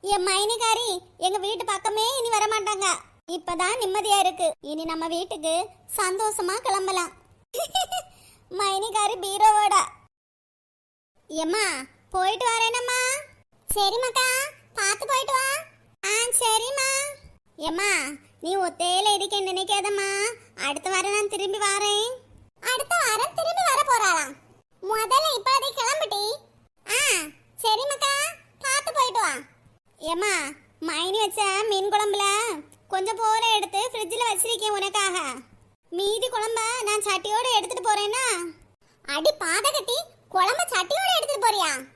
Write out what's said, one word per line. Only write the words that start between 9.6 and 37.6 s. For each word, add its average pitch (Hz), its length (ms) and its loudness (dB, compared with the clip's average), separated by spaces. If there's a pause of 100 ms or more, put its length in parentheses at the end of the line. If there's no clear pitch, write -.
எம்மா, 320 360 0 (440)
போயிட்டு 392 360 0
வரேனம்மா. 480 560 0 (720)
சரிம்மாக்கா, 466 520 2 (480)
பார்த்து 415 340 -2
போயிட்டு 539 260 0
வா. 523 120 2 (600)
ஆ, 381 40 -2 (300)
சரிம்மா. 494 500 0 (680)
எம்மா, 330 340 -2 (500)
நீ 359 160 -2
ஒத்தையில 359 560 2
இருக்க 403 260 2
நினைக்காதம்மா. 392 680 0 (580)
அடுத்த 294 220 -4
வாரம் 381 220 0
நான் 415 180 0
திரும்பி 403 280 -4
வாரேன். 415 540 0 (500)
அடுத்த 508 340 0 (100)
வாரம் 480 300 0
திரும்பி 679 320 0
வர 554 160 4
போறாளாம். 359 500 2 (500)
முதல்ல 440 520 2
இப்போதைக்கு 539 420 2
கிளம்புடி. 466 460 0 (680)
ஆ, 440 100 2 (640)
சரிம்மாக்கா, 539 520 0 (460)
பார்த்து 554 340 -2
போயிட்டு 494 260 2
வா. 359 120 2 (680)
எம்மா, 349 340 -2 (460)
மைனி 339 400 -2
வச்ச 403 500 0
மீன் 392 220 0
குழம்புல 403 320 2 (640)
கொஞ்சம் 381 280 -2
போல 453 400 2
எடுத்து 415 240 -2
ஃப்ரிட்ஜில் 466 500 -4
வச்சிருக்கேன் 427 480 -2
உனக்காக. 392 400 0 (720)
மீதி 403 380 -2
குழம்ப 453 320 -2 (240)
நான் 415 180 0
சட்டியோட 427 540 0
எடுத்துட்டு 403 340 -2